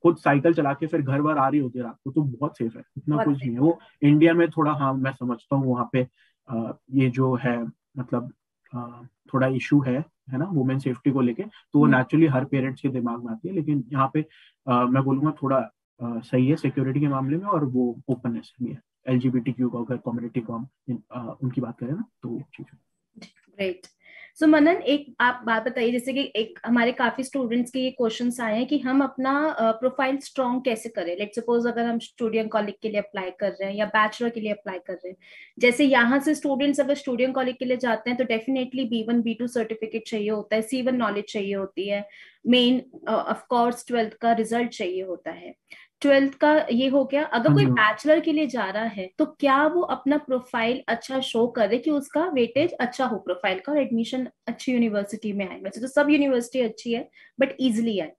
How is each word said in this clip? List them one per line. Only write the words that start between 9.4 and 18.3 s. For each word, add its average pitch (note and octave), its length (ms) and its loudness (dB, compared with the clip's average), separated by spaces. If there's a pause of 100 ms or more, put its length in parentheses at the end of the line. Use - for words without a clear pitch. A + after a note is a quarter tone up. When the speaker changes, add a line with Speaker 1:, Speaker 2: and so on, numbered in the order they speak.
Speaker 1:
issue C3 320 2
है, B2+ 260 -2 (240)
है B2+ 80 -6
ना, D3+ 80 -2
वुमेन C3+ 340 0
safety C3+ 320 0
को C3 100 2
लेके, A#2+ 220 0
तो - 360 -2
वो D3 60 8
Speaker 2:
हम्म। C#3 100 8
Speaker 1:
naturally D3+ 340 4
हर C3 160 0
parents C3 360 -2
के C3+ 80 -2
दिमाग A#2+ 340 -4
में A#2+ 80 -8
आती A2+ 160 -10
है, F#3+ 60 -8
लेकिन D3 300 0 (100)
यहाँ D3+ 200 0
पे, D3+ 120 0 (420)
अ, B2 180 4
मैं C3 180 2
बोलूँगा C#3 280 2 (120)
थोड़ा, C3+ 140 2 (440)
अ, A#2 180 -6
सही B2+ 280 2
है D3+ 80 4
security C3+ 440 -2
के D3 80 2
मामले C3+ 300 -2
में, F#3+ 80 -6
और F3 200 0
वो B2 440 -2
openness A#2 520 -6